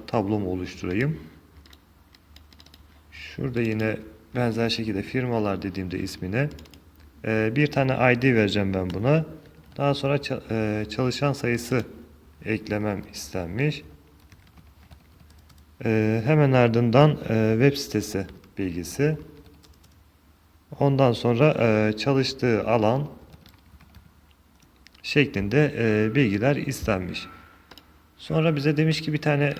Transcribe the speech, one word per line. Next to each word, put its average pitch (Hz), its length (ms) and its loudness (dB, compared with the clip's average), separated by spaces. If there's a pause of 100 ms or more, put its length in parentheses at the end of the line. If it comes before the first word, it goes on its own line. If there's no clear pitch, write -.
tablomu 104 420 0
oluşturayım. 92 680 -4 (1900)
Şurada 120 500 -6
yine 110 360 -2 (380)
benzer 117 340 0
şekilde 110 320 -4
firmalar 110 600 -2
dediğimde 92 380 -6
ismine, 95 500 -4 (760)
e, 110 300 0
bir 147 120 2
tane 131 460 2
I 120 80 -2
D 131 140 4
vereceğim 101 380 2
ben 92 160 -2
buna. 131 360 0 (520)
Daha 143 160 0
sonra 139 220 -2
ça-, 139 260 -6 (100)
e, 107 380 -2
çalışan 131 440 -2
sayısı 120 520 -2 (600)
eklemem 104 560 -4 (120)
istenmiş. 104 720 -6 (2000)
E, 110 400 2
hemen 147 260 4
ardından, 123 680 6 (120)
e, 110 320 2
web 139 160 4
sitesi 98 500 -4 (300)
bilgisi. 98 600 -2 (1600)
Ondan 135 320 4
sonra, 120 480 2
e, 107 380 2
çalıştığı 127 720 0
alan 120 400 2 (2000)
şeklinde, 139 720 0
e, 110 380 2
bilgiler 123 400 2
istenmiş. 95 720 -4 (920)
Sonra 160 380 0
bize 143 220 0
demiş 156 240 2
ki 160 120 -4
bir 147 80 -4
tane, 143 380 0